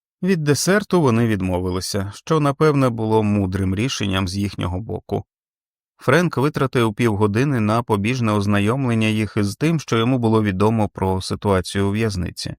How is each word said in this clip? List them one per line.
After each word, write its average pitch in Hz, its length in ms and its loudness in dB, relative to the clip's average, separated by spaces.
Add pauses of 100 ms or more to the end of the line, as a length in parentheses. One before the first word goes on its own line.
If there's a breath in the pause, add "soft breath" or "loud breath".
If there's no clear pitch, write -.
(240)
Від 180 200 0
десерту 175 580 2
вони 117 260 4
відмовилися, 92 880 -2
що, 160 240 -2
напевне, 143 500 2
було 110 340 2
мудрим 98 520 0
рішенням 98 520 -2
з 92 100 -6
їхнього 101 420 -4
боку. 101 460 -8 (720)
Френк 160 400 2
витратив 127 560 0
півгодини 113 680 0
на 110 240 0
побіжне 110 480 0
ознайомлення 110 760 2
їх 107 300 0
із 101 180 0
тим, 156 240 0
що - 180 -2
йому 123 200 2
було 110 260 2
відомо 104 460 0
про 95 320 -2
ситуацію 98 640 -2
у 98 40 0
в'язниці. 98 680 -4